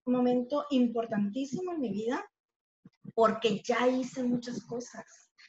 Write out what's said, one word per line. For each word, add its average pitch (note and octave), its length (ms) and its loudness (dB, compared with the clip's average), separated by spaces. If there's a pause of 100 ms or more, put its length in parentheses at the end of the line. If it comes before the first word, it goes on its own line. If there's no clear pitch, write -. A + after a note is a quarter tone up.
momento B3 680 2
importantísimo A#3 1040 0
en D#4+ 80 -4
mi A#3 100 -2
vida A3+ 340 -4 (920)
porque A3+ 500 4
ya A#3+ 240 2
hice B3+ 340 0
muchas B3 420 -2
cosas. A#3 400 -10 (440)